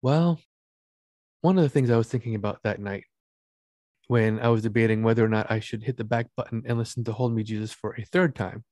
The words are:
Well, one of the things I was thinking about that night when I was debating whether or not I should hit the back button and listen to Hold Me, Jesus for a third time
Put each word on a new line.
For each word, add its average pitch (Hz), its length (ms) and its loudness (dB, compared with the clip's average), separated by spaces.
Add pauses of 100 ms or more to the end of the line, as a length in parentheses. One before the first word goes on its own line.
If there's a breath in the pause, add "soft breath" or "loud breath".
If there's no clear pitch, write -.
Well, 156 400 2 (960)
one 190 180 4
of 175 60 6
the 143 60 4
things 131 200 2
I 117 60 6
was 113 140 2
thinking 113 260 -4
about 104 280 -6
that 104 180 -2
night 101 240 -10 (1000)
when 110 340 2
I 117 80 4
was 117 120 4
debating 110 420 2
whether 113 200 4
or 110 60 2
not 110 200 0
I 110 120 -2
should 110 220 -10
hit 127 120 -6
the 113 80 -8
back 117 320 -2
button 117 300 -6
and 120 120 -2
listen 117 280 -6
to 117 80 -6
Hold 120 200 -2
Me, 110 100 -2
Jesus 107 280 -6
for - 240 -10
a 113 80 -12
third 175 320 0
time 107 360 -8